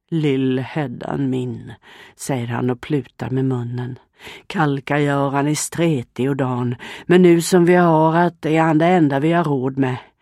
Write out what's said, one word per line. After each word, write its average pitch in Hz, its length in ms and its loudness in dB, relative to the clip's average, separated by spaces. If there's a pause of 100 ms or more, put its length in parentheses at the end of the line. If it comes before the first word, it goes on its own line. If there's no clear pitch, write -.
lill 135 500 0
Heddan 135 680 -6
min", 117 440 -6 (420)
säger 120 320 -6
han 123 220 -2
och 120 120 -4
plutar 127 480 -6
med 131 160 -2
munnen. 123 540 -4 (480)
"Kalka-Göran 143 1000 0
är 151 80 0
stretig 139 760 -2
och 143 60 -2
dan, 123 400 -4 (300)
men 180 160 6
nu 170 200 6
som 170 240 4
vi 180 100 6
har 160 400 4
att 170 300 0
är 160 160 2
han 160 160 2
det 165 100 4
enda 156 320 4
vi 156 120 0
har 170 120 2
råd 135 340 -2
med. 127 200 0 (240)